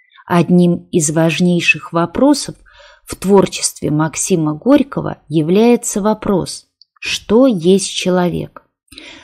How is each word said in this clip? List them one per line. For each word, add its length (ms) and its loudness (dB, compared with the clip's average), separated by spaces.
Одним 640 2
из 220 0
важнейших 800 0
вопросов 640 0
в 100 -12
творчестве 760 0
Максима 640 -2
Горького 640 0
является 720 2
вопрос, 640 -4
что 480 0
есть 420 2
человек. 760 -4